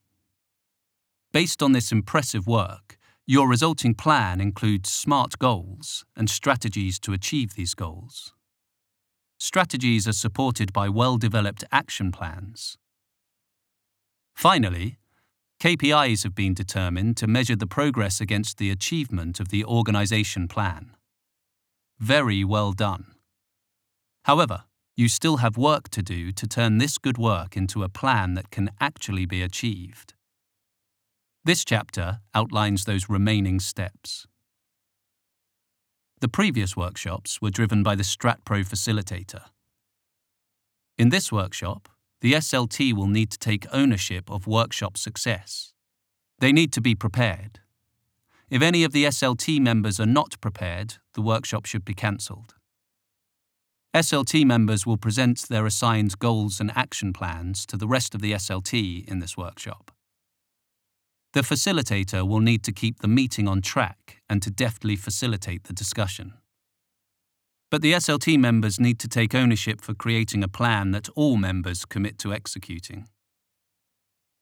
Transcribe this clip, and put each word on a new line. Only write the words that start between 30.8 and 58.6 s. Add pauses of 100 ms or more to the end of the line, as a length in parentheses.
This
chapter (120)
outlines
those
remaining
steps. (1900)
The
previous
workshops
were
driven
by
the
StratPro
facilitator. (1500)
In
this
workshop, (340)
the
S
L
T
will
need
to
take
ownership
of
workshop
success. (640)
They
need
to
be
prepared. (920)
If
any
of
the
S
L
T
members
are
not
prepared, (180)
the
workshop
should
be
cancelled. (1400)
S
L
T
members
will
present
their
assigned
goals
and
action
plans
to
the
rest
of
the
S
L